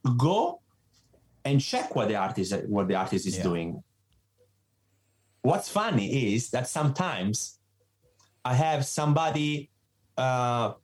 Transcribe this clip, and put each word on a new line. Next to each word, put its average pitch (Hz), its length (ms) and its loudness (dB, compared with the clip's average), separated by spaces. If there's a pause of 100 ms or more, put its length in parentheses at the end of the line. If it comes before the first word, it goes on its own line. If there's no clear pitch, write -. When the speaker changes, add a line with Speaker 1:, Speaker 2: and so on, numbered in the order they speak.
(180)
Speaker 1:
go 180 440 2 (800)
and 139 160 4
check - 360 -4
what 110 140 2
the 107 60 0
artist, 95 380 -2 (140)
what 101 200 0
the 95 80 2
artist 92 300 -2
is 95 120 -2
Speaker 2:
Yeah. 92 60 -2
Speaker 1:
doing. 85 400 -2 (1600)
What's - 280 2
funny 139 680 0
is 120 160 -2
that 131 160 -2
sometimes 156 920 -2 (880)
I 123 80 0
have 151 320 2
somebody, 151 840 0 (480)
uh, 123 560 0 (100)